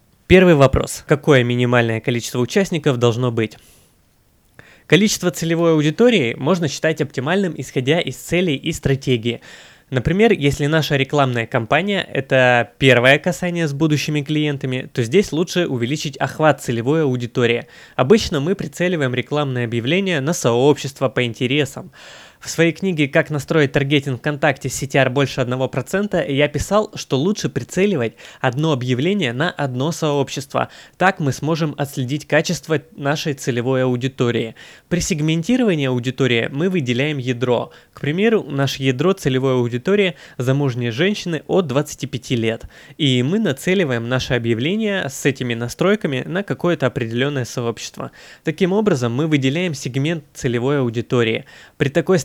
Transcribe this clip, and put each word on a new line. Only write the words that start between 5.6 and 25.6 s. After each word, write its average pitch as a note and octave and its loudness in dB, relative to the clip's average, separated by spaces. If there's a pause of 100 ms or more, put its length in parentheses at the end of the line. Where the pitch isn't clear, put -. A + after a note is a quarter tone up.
аудитории D#3 2
можно E3 0
считать D#3+ -2
оптимальным, F3 -2
исходя C3+ -2
из C3 -4
целей E3+ -2
и - -6
стратегии. B2 -2 (500)
Например, F3+ 2
если C#3+ 2
наша D3+ 2
рекламная C3 0
кампания — E3 0
это B2 2
первое C3 6
касание E3+ -2
с C#3 -4
будущими D3+ 0
клиентами, C#3 -2
то C3 0
здесь D3 2
лучше E3+ 0
увеличить C3+ -4
охват C#3+ 0
целевой C3 0
аудитории. A#2+ 0 (300)
Обычно D#3+ 2
мы D#3+ -2
прицеливаем D#3+ -2
рекламное C3+ -2
объявление C#3+ -2
на D3 -2
сообщество C3 2
по B2 -2
интересам. C3 -4 (480)
В - -14
своей E3 2
книге D#3+ -2
"Как D#3 0
настроить D3 0
таргетинг C#3 0
ВКонтакте D3 -2
с - -6
C C#3 -6
T D3 -2
R C3 4
больше C3+ 0
одного B2+ -2